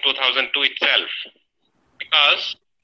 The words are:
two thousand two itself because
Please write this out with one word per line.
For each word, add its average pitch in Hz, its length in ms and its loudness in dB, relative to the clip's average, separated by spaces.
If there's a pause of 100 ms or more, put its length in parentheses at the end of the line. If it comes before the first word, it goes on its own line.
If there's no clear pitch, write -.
two 135 80 2
thousand 131 400 0
two 143 80 0
itself 131 480 0 (880)
because 156 580 0 (280)